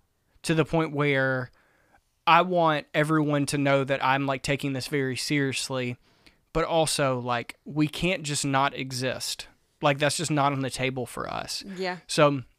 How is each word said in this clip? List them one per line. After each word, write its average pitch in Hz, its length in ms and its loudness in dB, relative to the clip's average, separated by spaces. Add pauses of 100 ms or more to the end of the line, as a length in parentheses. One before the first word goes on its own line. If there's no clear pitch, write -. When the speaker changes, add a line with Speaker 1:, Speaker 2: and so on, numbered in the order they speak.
(440)
Speaker 1:
to 170 100 0
the 160 120 4
point 160 280 0
where 135 560 0 (800)
I 170 160 8
want 165 500 2
everyone 147 540 2
to 147 100 -2
know 139 260 4
that 135 200 0
I'm, 135 240 2
like, 135 160 -2
taking 139 300 -2
this 131 140 -6
very 135 300 -2
seriously, 131 800 -2 (560)
but 160 120 0
also, 147 540 2
like, 120 460 -4
we 151 220 0
can't 170 360 -2
just 147 220 -4
not 135 300 0
exist. 131 720 -6 (340)
Like, 143 180 2
that's 143 180 2
just 160 140 -4
not 143 220 2
on 135 80 -4
the 135 80 -4
table 131 360 -4
for - 260 -10
us. - 320 -8 (120)
Speaker 2:
Yeah. 180 220 -6 (100)
Speaker 1:
So 143 360 2 (160)